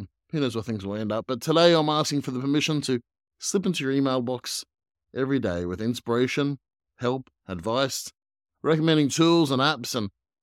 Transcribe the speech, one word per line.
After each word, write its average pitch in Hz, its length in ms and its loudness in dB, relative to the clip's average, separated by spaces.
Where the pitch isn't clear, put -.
Who 160 80 -2
knows 120 160 -2
where 110 60 -4
things 104 220 -8
will 101 120 -6
end 107 160 -4
up, 110 160 -4
but 127 120 -4
today 165 320 6
I'm 156 160 4
asking 147 340 0
for 135 100 -6
the 127 80 -4
permission 143 420 0
to 127 180 -2
slip 202 280 -2
into 160 180 -2
your 135 80 -2
email 135 280 0
box 123 440 -6
every 135 240 0
day 87 260 -2
with 87 160 -6
inspiration, 123 760 0
help, 127 340 -4
advice, 113 640 -4
recommending 156 460 4
tools 160 440 4
and 131 100 2
apps 139 320 0
and 107 160 -2